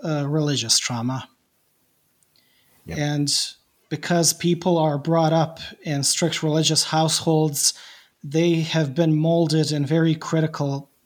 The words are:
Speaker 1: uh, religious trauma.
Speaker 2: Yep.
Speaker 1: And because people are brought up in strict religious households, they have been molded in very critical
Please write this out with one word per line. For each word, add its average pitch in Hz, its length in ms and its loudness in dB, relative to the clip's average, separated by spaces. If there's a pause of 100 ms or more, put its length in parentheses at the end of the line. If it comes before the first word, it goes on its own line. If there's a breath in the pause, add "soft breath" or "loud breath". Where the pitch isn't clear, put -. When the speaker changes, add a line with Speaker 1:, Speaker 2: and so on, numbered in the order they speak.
Speaker 1:
uh, 147 240 -4
religious 143 500 0
trauma. 123 500 -4 (1600 soft breath)
Speaker 2:
Yep. 160 140 -8
Speaker 1:
And 147 340 -2 (560)
because 165 440 0
people 170 440 0
are 151 220 2
brought 160 340 2
up 160 260 0 (220)
in 143 220 -4
strict - 400 -2
religious 156 400 2
households, 156 920 0 (500 loud breath)
they 165 380 0
have 156 320 -2
been 160 220 2
molded 156 560 2
in 147 120 -2
very 160 300 2
critical 151 760 -2 (160)